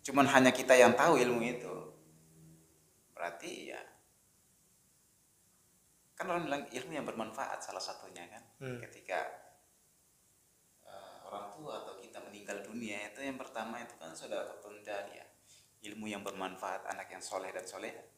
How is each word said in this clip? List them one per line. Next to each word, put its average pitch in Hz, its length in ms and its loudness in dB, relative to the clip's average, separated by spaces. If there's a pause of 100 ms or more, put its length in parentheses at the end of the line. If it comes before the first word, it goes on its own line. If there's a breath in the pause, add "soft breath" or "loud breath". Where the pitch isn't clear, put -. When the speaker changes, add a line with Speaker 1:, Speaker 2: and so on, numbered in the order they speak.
Speaker 1:
cuman 131 240 6
hanya 131 240 10
kita 131 240 6
yang 120 240 12
tahu 156 160 10
ilmu 123 240 6
itu, 113 320 -2 (1400)
berarti 85 640 -8
ya, - 60 -12 (2250)
kan 185 160 -4
orang 170 160 0
bilang 139 200 -2
ilmu 127 280 -8
yang 123 120 -4
bermanfaat 110 560 -6
salah 95 200 -8
satunya, 90 440 -12
kan. 104 160 -18 (160)
Speaker 2:
Hmm. 127 240 -8
Speaker 1:
Ketika, - 360 -6 (1700)
eh, 98 300 -18 (100)
orang 95 240 -8
tua 147 320 -10
atau 95 160 -14
kita - 240 -16
meninggal 101 400 -10
dunia 107 480 -8
itu, 135 120 -12
yang 135 120 -6
pertama 117 440 -8
itu 117 200 -14
kan 80 160 -14
saudara 104 400 -6 (280)
jariah, 101 440 -8 (560 soft breath)
ilmu 107 240 -8
yang 101 160 -6
bermanfaat, 95 680 -6
anak 95 200 -10
yang 92 120 -12
soleh 95 280 -6
dan 92 160 -8
soleh. 98 240 -8 (260)